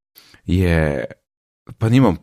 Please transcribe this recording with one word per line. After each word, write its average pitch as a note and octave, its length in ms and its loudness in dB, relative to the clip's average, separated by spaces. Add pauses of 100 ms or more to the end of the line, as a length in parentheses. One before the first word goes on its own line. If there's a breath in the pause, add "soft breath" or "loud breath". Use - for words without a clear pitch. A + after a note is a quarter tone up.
(440 loud breath)
je, D#2+ 600 0 (680)
pa A2+ 160 -4
nimam A#2 340 4